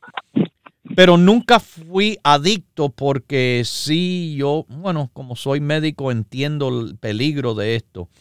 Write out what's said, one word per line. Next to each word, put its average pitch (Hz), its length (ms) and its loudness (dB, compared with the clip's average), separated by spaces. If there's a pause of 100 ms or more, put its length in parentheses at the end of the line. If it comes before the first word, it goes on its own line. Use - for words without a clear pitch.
(960)
Pero 180 220 8
nunca 220 420 6
fui 190 640 -4
adicto 147 680 0
porque 127 760 -2
sí, 165 720 -4
yo, 143 320 -2
bueno, 151 460 -6
como 127 220 -12
soy 139 240 -4
médico, 147 520 -2
entiendo 135 560 -4
el 117 300 -6
peligro 123 560 -2
de 107 220 -2
esto. 92 320 -10 (120)